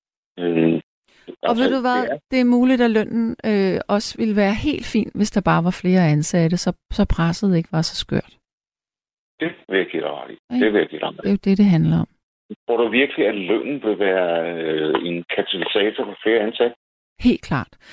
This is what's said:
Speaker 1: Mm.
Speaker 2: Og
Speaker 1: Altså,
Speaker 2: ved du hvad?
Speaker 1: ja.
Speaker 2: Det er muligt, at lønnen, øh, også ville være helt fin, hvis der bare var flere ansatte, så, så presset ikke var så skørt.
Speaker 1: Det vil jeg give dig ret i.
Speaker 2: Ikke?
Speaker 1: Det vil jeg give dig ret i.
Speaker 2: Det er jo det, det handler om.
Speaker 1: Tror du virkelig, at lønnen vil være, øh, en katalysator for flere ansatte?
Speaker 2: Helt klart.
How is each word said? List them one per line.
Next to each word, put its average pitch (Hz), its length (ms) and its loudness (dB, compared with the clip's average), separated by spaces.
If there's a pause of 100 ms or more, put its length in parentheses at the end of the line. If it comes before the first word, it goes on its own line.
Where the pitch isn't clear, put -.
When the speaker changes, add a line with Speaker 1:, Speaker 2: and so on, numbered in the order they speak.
(380)
Speaker 1:
Mm. 82 440 0 (600)
Speaker 2:
Og - 80 -2
Speaker 1:
Altså, 233 140 2
Speaker 2:
ved 269 120 0
du 262 60 -2
hvad? 247 300 0
Speaker 1:
ja. - 60 -6 (140)
Speaker 2:
Det 254 100 2
er - 40 4
muligt, 247 360 4
at 240 100 4
lønnen, 226 440 -2 (100)
øh, 196 420 0
også 202 300 -2
ville 220 180 -2
være 202 180 2
helt 285 320 -4
fin, - 300 -2
hvis 208 160 0
der 208 100 0
bare 165 220 2
var 180 80 2 (100)
flere 180 300 4
ansatte, 165 460 2
så, 180 160 -2 (180)
så 202 140 2 (100)
presset 170 420 0
ikke 165 140 -2
var 160 100 0
så - 140 -4
skørt. - 420 -4 (1000)
Speaker 1:
Det 165 100 -4 (200)
vil 95 80 0
jeg 90 140 0
give 78 100 -4
dig 73 100 -6
ret 67 200 -12
i. - 60 -18 (160)
Speaker 2:
Ikke? 247 120 2
Speaker 1:
Det 214 80 2
vil 202 60 4
jeg - 100 0
give - 120 -10
dig - 60 -4
ret - 80 -8
i. - 60 -20
Speaker 2:
Det 196 60 -4
er 196 40 2
jo 202 120 2
det, 196 140 2
det 208 80 6
handler 165 340 4
om. - 80 -2 (600)
Speaker 1:
Tror 117 100 0
du 117 120 2
virkelig, 127 380 0
at 107 80 0
lønnen 107 480 -2
vil 104 160 -2
være, 87 560 0
øh, 78 380 -2 (160)
en 85 140 -6 (120)
katalysator 104 680 -2
for 101 180 -14
flere 113 160 2
ansatte? 117 360 0 (440)
Speaker 2:
Helt 240 220 2
klart. - 360 -6 (160)